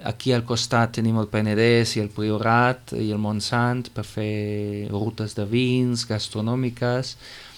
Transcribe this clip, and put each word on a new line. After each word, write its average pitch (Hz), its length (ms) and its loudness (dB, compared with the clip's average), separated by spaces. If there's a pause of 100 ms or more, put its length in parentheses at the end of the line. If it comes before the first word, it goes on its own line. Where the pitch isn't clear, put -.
aquí 120 300 -2
al 120 100 2
costat 117 520 2
tenim 113 240 2
el 107 80 0
Penedès 110 680 4
i 110 80 0
el 101 60 -4
Priorat 113 840 2
i 110 160 -2
el 104 80 -2
Montsant 120 720 0
per 107 140 -6
fer 104 840 -4
rutes 107 460 -4
de 107 100 -2
vins, 123 600 2
gastronòmiques. 123 1080 -2 (420)